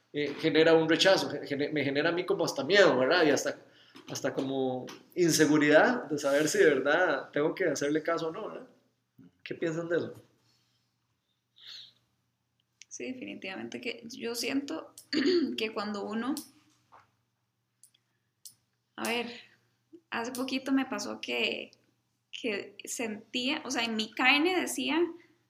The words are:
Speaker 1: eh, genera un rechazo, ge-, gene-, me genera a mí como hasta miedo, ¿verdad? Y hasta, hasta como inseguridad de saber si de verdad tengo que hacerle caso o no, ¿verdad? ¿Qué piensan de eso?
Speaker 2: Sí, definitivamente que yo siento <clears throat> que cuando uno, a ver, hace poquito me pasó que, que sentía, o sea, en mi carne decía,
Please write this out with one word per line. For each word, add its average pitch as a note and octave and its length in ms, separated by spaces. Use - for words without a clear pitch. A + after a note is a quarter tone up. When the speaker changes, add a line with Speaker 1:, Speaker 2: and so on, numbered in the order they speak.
Speaker 1:
eh, D3 260
genera D#3+ 340
un D#3+ 140
rechazo, D#3+ 440
ge-, C#3 160
gene-, C#3+ 220
me D3 140
genera C#3 260
a - 40
mí F3 120
como E3+ 200
hasta C3+ 180
miedo, E3 340
¿verdad? D3 280
Y D3 60
hasta, C3 260
hasta C#3+ 240
como C3 520
inseguridad D#3 880
de D3+ 120
saber C#3+ 300
si G#3 120
de F#3 60
verdad C#3+ 580
tengo D#3 220
que F#3+ 100
hacerle D3 380
caso E3 240
o D#3+ 40
no, G3 180
¿verdad? - 180
¿Qué - 120
piensan E3 340
de E3+ 80
eso? - 160
Speaker 2:
Sí, B3 240
definitivamente G#3 720
que A#3+ 280
yo A3+ 260
siento - 580
<clears throat> C#4+ 460
que A3 160
cuando G3+ 320
uno, A3+ 280
a A3 140
ver, A#3 220
hace A3+ 220
poquito C4 400
me C4+ 140
pasó A3 360
que, A#3+ 500
que - 440
sentía, B3 800
o A#3+ 60
sea, C4 120
en A3+ 120
mi G#3+ 160
carne D4 480
decía, C4 400